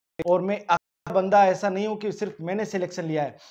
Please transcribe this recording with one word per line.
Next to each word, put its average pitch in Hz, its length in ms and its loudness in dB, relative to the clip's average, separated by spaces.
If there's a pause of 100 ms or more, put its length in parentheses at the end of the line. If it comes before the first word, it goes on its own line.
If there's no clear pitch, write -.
(200)
और 175 220 2
मैं 196 160 -2
अकेला - 560 -4
बंदा 196 340 6
ऐसा 185 220 2
नहीं 196 180 -2
हूँ 214 100 -4
कि 208 140 -6
सिर्फ - 300 -8
मैंने 196 260 -4
सिलेक्शन 180 360 -6
लिया 156 200 -2
है, 127 140 -8 (140)